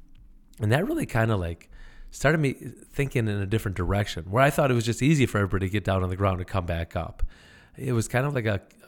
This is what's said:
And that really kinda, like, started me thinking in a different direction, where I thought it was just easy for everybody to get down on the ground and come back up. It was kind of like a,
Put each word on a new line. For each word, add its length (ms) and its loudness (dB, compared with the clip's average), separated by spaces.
And 140 0
that 120 2
really 200 -2
kinda, 320 2
like, 320 -6
started 280 2
me 160 2
thinking 760 -4
in 140 0
a 40 -2
different 300 -2
direction, 560 -2
where 100 4
I 80 6
thought 220 2
it 20 2
was 120 0
just 180 -2
easy 220 4
for 140 2
everybody 280 0
to 40 -8
get 120 -2
down 200 0
on 60 -2
the 60 -4
ground 240 0
and 80 -8
come 180 -2
back 300 -4
up. 260 -6
It 160 -4
was 160 0
kind 180 0
of 80 -2
like 120 -2
a, 160 0